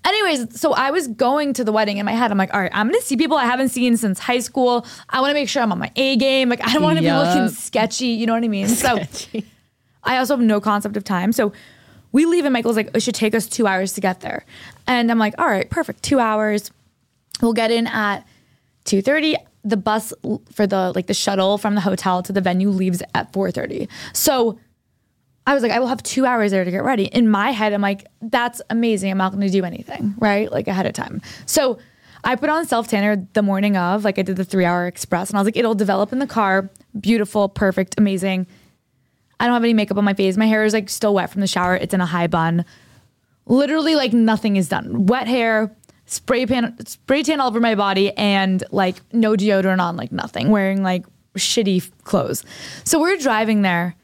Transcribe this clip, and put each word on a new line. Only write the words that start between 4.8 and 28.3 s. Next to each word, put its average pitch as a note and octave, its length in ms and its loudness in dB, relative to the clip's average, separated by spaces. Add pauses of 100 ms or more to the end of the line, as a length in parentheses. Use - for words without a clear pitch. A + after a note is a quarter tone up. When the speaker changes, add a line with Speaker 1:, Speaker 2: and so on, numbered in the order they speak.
Speaker 1:
I C4 120 0
wanna C#4 120 2
make C#4+ 140 0
sure C#4 160 -2
I'm A3 80 0
on F3 80 -2
my - 160 -6
A C4+ 220 2
game. C4+ 320 2
Like, A#3+ 120 -2
I A#3 120 -2
don't D4+ 100 2
wanna D#3+ 180 2
be E3 100 2
looking E3+ 320 2
Speaker 2:
Yup. A3+ 80 0
Speaker 1:
sketchy." - 560 -2
You A#3 180 -2
know A3+ 80 2
what A#3 100 0
I A#3 60 0
mean? G3+ 180 -2
So A#3+ 280 0
Speaker 2:
<laughs> F#3+ 60 -2
Sketchy. - 440 -10 (580)
Speaker 1:
I B3+ 140 0
also C4 180 2
have A#3+ 100 2
no G#3+ 140 4
concept G#3 380 -2
of G3+ 80 -6
time. F#3 260 0
So G#3+ 220 0 (580)
we D4+ 140 4
leave E4+ 180 2
and C#4+ 80 2
Michael's A#3 240 0
like, G#3+ 180 -2
"It A3+ 80 2
should A3+ 140 -2
take G#3+ 180 0
us A3+ 140 -2
two - 180 -2
hours F#3+ 280 0
to G3+ 80 -8
get F#3 180 -2
there." - 240 -10 (440)
And A#3+ 220 2
I'm A3+ 100 2
like, G#3+ 180 0
"All E4+ 100 0
right, G3+ 220 0
perfect. - 340 -6
Two C#4 160 2
hours." G#3+ 500 0 (720)
We'll A#3 120 2
get A3+ 180 0
in A#3 160 0
at G#3 400 -2 (560)
two G3 180 2
thirty. C#4+ 360 2 (260)
The G#3+ 140 0
bus G#3+ 340 -2 (140)
l-, G#3+ 160 -4 (100)
for G#3 160 0
the, F#3 260 0
like, F#3 140 -4
the - 60 -2
shuttle G3 440 0
from G#3 180 -2
the G3+ 60 0
hotel F#3 420 0
to F#3+ 100 -8
the G3 80 0
venue F#3 280 2
leaves F#3 320 0 (140)
at - 160 -4
four F#3+ 200 -2
thirty. - 360 -6 (240)
So A#3 480 0 (880)
I C4+ 60 2
was C4+ 100 2
like, A3+ 100 0
"I A#3 60 2
will B3+ 80 0
have A#3 160 -4
two C4 220 0
hours A3+ 260 2
there F#3+ 140 2
to F3+ 60 -4
get F#3 120 -4
ready." A#3 220 0
In A#3 240 2
my G#3 220 2
head, G#3+ 220 0
I'm G3+ 80 0
like, G3 240 -2 (160)
"That's A#3+ 480 -4